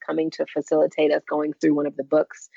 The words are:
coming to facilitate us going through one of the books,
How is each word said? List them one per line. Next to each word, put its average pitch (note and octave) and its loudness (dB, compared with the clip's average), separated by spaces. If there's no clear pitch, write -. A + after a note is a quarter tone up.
coming D#3+ -2
to - -6
facilitate D3+ 0
us - 0
going D3+ -4
through D#3 2
one D3 0
of - -10
the C3+ -4
books, - -2